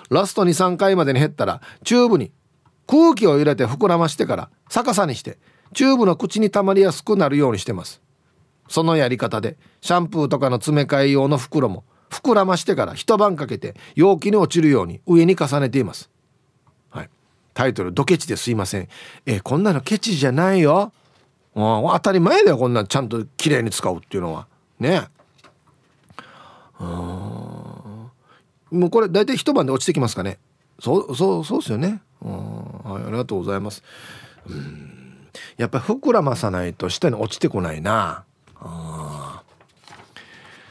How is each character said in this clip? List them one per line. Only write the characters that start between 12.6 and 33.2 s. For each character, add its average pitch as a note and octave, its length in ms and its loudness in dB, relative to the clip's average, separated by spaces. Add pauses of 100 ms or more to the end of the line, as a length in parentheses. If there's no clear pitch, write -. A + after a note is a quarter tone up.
て G3 100 0
か A2 120 0
ら - 80 -10
一 G#3+ 240 2
晩 G3+ 180 4
か D3 100 -6
け A2 120 -8
て F2 180 -12 (180)
容 F3+ 240 6
器 G3 120 -2
に G#3 60 4
落 F3+ 160 2
ち E3+ 100 2
る D#3 60 6
よ B2+ 160 4
う - 20 -6
に F2+ 200 -12
上 E3+ 200 6
に F#3 100 4
重 C#3+ 240 0
ね C3+ 80 0
て A#2+ 100 0
い B2 60 2
ま F2+ 100 -8
す。」 - 160 -18 (800)
は - 120 -12
い。 - 80 -18 (440)
タ C3 140 0
イ A2+ 60 -2
ト G2+ 100 -4
ル、 F2+ 80 -6
ド C3+ 120 0
ケ F3 140 2
チ - 100 -8
で G#2 80 -4
す - 140 -6
い A#2 40 0
ま G2+ 120 -2
せ G2+ 140 -6
ん。 F2+ 80 -12 (380)
え、 G#2+ 140 -2
こ - 160 -4
ん F3+ 60 0
な G#3 100 2
の C#3 80 0
ケ G#3 180 -4
チ G3+ 180 -4
じ C#3 100 0
ゃ B2+ 60 2
な F3+ 220 2
い F#3 60 4
よ。 F3 320 2 (600)
う G#2+ 60 -4
ん、 - 20 2
当 A2+ 380 0
た G3 120 0
り F#3+ 80 4
前 D4 220 4
だ F#4 80 6
よ、 C3 80 2
こ B2+ 80 0
ん B2 60 0
な A2 120 0
ち - 120 -4
ゃ C#3+ 60 2
ん A#2 60 -6
と A2+ 160 -4 (120)
綺 - 140 0
麗 B2+ 120 2
に A2+ 80 -4
使 - 180 -4
う F2+ 100 -4
っ - 20 -12
て - 160 -12
い F#2+ 40 -2
う - 20 -4
の E2 120 -6
は。 D#2 140 -14 (320)
ね。 C#3 260 0 (1700)
う F#2 40 -12
ん。 F2 40 -10 (1900)
も F3 80 2
う - 20 -2
こ A3+ 120 2
れ G3+ 60 0
大 G3 160 2
体 B3+ 120 -2
一 D4 160 -2
晩 F#3+ 140 2
で C3 60 -2
落 C3+ 80 0
ち - 60 -6
て F#3 60 0
き D3+ 80 0
ま A#2+ 80 0
す - 80 -6
か F#2 80 -6
ね。 F#2+ 140 -8 (420)
そ D3 180 0
う、 B2+ 180 -6
そ F3+ 240 0
う、 D#3 40 -6
そ F#3 120 -6
う - 40 -2
っ - 20 -10
す - 80 -8
よ G#2+ 80 -2
ね。 G3 240 -4 (200)
う A#2 60 -12
ん。 G#2 280 -10 (260)
は G2 180 -10
い、 - 40 -10
あ - 60 -10
り A2 60 -6
が B2 80 -4